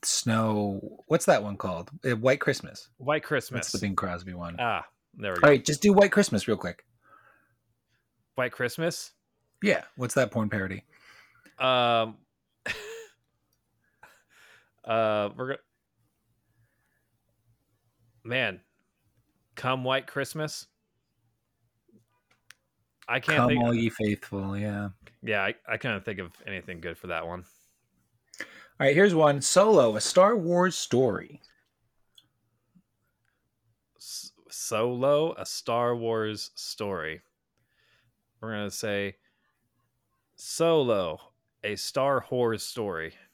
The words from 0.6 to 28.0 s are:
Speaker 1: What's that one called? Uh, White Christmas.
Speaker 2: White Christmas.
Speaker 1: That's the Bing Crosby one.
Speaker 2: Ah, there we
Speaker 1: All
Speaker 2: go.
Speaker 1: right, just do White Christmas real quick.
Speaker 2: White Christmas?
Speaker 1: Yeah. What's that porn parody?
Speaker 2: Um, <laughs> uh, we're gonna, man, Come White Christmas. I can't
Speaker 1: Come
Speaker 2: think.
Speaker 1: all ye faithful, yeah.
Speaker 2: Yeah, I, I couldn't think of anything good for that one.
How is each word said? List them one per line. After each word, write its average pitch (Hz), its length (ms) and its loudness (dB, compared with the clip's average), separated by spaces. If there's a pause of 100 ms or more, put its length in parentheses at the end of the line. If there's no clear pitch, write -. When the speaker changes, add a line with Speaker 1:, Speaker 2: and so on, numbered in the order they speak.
Speaker 1:
What's 165 180 2
that 127 180 6
one 101 140 -8
called? 90 340 -8 (140)
Uh, 123 100 0
White 131 240 2
Christmas. - 480 -4 (100)
Speaker 2:
White 143 260 -2
Christmas. 127 440 -4
Speaker 1:
That's - 60 -6
the 101 120 -4
Bing 98 120 -2
Crosby 90 360 -6
one. 87 240 -10
Speaker 2:
Ah, 110 280 -2 (300)
there 101 160 -6
we 90 40 -2
Speaker 1:
All 90 60 0
Speaker 2:
go. 147 80 8
Speaker 1:
right, 139 160 6
just 151 160 -2
do 208 120 6
White 196 200 6
Christmas - 340 2
real 110 100 2
quick. - 280 -10 (1500)
Speaker 2:
White 123 180 -2
Christmas? 160 580 -4 (500)
Speaker 1:
Yeah. 196 200 2 (160)
What's 123 160 -4
that 123 180 2
porn 107 180 -2
parody? 98 360 -4 (760)
Speaker 2:
Um, 120 560 2 (500)
<laughs> - 20 -8 (2250)
uh, 107 500 0
we're 127 120 -6
gonna, 139 120 -6 (2750)
man, 113 380 -2 (960)
Come 131 280 -4
White 135 240 0
Christmas. 147 600 -6 (2500)
I 120 120 0
can't 151 180 2
Speaker 1:
Come 123 120 6
Speaker 2:
think. 123 140 2
Speaker 1:
all 117 100 2
ye 117 160 2
faithful, 101 680 -4
yeah. 101 320 -4 (320)
Speaker 2:
Yeah, 107 220 -2
I, 104 100 -2 (140)
I 113 100 -4
couldn't 107 280 -4
think 98 140 -6
of 85 120 -10 (160)
anything 92 340 -10
good 85 160 -10
for 92 100 -16
that 82 200 -6
one. 90 160 -10 (1000)